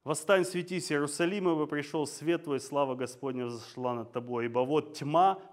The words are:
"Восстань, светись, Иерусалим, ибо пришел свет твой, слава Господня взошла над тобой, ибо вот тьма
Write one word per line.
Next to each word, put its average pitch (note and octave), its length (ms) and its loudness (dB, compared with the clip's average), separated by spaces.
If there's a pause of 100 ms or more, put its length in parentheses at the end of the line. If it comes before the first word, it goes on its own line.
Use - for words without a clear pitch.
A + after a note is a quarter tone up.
"Восстань, F3+ 400 4
светись, F3+ 480 -4
Иерусалим, E3+ 560 2
ибо D#3 180 2
пришел D3 400 -2
свет D#3+ 380 -2
твой, C#3 160 -2
слава C#3 340 0
Господня B2+ 520 -4
взошла A#2+ 480 -4
над A#2 180 -6
тобой, A#2+ 340 -2
ибо A#2+ 140 2
вот D3 360 2
тьма E3+ 400 4 (180)